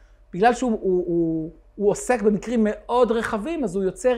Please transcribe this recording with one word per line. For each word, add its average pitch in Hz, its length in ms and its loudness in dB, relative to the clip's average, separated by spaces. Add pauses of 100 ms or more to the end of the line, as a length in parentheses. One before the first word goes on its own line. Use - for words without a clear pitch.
(320)
בגלל 220 220 4
שהוא, 247 160 -2
הוא, 185 360 0
הוא, 165 440 -2 (260)
הוא 208 140 2
עוסק 233 320 0
במקרים 214 420 0
מאוד 226 480 0
רחבים, 240 520 -4
אז 180 120 -4
הוא 196 80 -2
יוצר 240 340 0